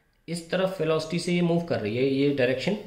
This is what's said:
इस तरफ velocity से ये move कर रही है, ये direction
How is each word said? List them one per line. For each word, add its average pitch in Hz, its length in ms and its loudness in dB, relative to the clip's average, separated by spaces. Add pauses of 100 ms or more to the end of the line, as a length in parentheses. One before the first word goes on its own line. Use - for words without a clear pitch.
(280)
इस 170 220 -10
तरफ 185 300 -2
velocity 160 380 0
से 180 140 -2
ये 175 100 4
move 170 220 2
कर 113 160 -2
रही 107 160 -2
है, 127 80 2
ये 139 260 2
direction 135 460 0 (100)